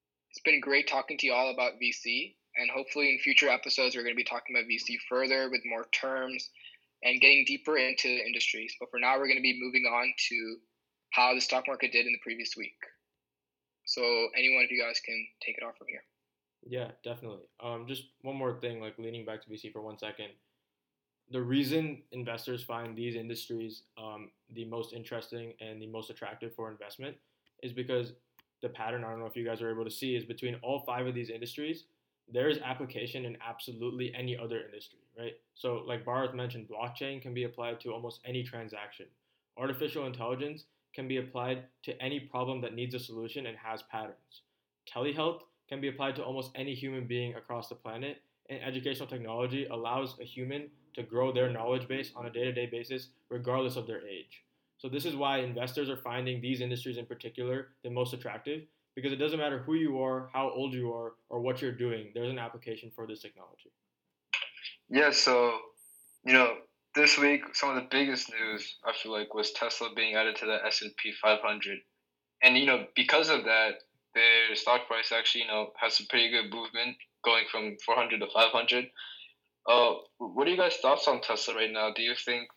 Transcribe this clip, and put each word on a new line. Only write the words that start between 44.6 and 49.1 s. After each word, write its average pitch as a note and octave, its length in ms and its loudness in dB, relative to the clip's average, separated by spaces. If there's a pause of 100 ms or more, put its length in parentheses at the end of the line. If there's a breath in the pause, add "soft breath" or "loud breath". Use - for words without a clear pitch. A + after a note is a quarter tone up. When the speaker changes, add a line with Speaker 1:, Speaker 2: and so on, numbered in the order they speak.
Speaker 2:
Telehealth D3+ 480 -2 (280)
can C#3 120 -8
be C#3 80 -2
applied C3+ 280 -4
to D3 60 -6
almost C3 320 -6
any C3+ 200 -6
human C3 320 -6
being A#2+ 280 -4
across A2+ 340 -8
the - 60 -14
planet, B2 440 -10 (320)
and C3+ 120 -10
educational C3 460 -6
technology B2 580 -4